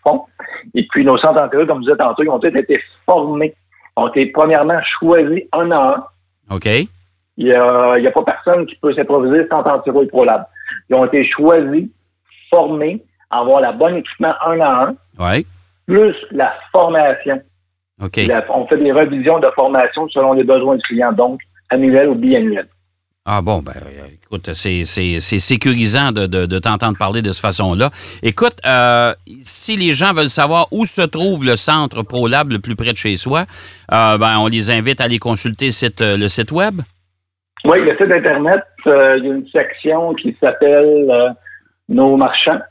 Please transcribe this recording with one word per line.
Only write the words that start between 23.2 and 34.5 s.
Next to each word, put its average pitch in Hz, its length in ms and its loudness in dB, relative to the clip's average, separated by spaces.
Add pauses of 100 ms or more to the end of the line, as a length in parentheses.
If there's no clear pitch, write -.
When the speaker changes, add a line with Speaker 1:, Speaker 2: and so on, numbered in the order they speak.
Speaker 2:
Ah 101 160 -2
bon, 101 200 0
ben, 69 140 -14
euh, 71 300 -18 (180)
écoute, 92 300 -12
c'est, 90 300 -4
c'est, 87 360 -4
c'est - 180 -2
sécurisant 123 720 0
de, 104 160 -2
de, 90 200 -2
de 92 120 -4
t'entendre 107 400 -2
parler 104 240 -2
de 101 100 -4
cette - 100 -6
façon-là. 98 480 -2 (320)
Écoute, 226 340 0 (100)
euh, 120 460 2 (300)
si - 340 -6
les 175 160 0
gens 180 220 0
veulent 151 160 0
savoir 160 420 0
où 214 140 -2
se - 160 -4
trouve 165 420 -4
le 123 120 2
centre 147 460 -2
ProLab 123 480 -2
le 110 80 -2
plus 110 160 -8
près 113 180 -4
de 110 40 -4
chez 101 220 -4
soi, 156 260 -4 (480)
euh, 110 260 4
ben, 110 200 2
on 107 100 2
les 113 220 -2